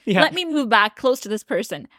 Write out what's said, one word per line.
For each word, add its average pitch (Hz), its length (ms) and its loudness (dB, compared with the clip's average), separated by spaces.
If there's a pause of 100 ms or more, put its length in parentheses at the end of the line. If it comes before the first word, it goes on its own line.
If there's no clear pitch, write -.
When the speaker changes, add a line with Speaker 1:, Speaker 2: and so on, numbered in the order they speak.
Speaker 1:
Yeah. 202 180 2
Speaker 2:
Let 311 120 2
me 359 100 -2
move 302 240 -2
back 214 280 2
close 262 240 -2
to 202 80 -14
this 208 160 -6
person." 175 420 -6 (120)